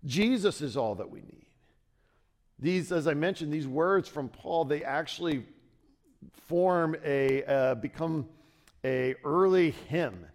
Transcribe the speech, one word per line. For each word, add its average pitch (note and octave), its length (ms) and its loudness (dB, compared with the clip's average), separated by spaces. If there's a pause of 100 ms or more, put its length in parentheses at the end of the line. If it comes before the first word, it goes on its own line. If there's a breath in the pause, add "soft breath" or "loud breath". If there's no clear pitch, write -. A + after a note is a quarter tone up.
Jesus G3 560 2
is B2+ 160 -4
all A2+ 200 -2
that F#2+ 120 -8
we - 120 -16
need. - 260 -20 (1120)
These, F3 320 0
as E3 160 0
I D#3+ 80 2
mentioned, D#3+ 380 -2
these D3+ 160 -4
words E3 400 2
from C3+ 200 -8
Paul, - 360 -4
they D3 180 -2
actually D3+ 640 -4 (1040)
form E3+ 560 2
a, C#3 400 2
uh, C3 320 2
become D3+ 500 -4 (580 soft breath)
a C3 300 0 (100)
early F3+ 460 4 (180)
hymn A#2 460 -4